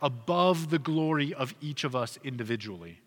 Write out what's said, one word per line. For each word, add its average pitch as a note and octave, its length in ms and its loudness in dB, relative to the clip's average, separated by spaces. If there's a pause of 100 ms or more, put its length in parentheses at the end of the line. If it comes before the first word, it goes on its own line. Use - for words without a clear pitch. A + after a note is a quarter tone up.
above E3 680 2
the E3 100 2
glory D#3 540 2
of C3+ 260 -4
each D3 240 -6
of C3 100 -2
us B2 300 -2
individually. A2 840 -6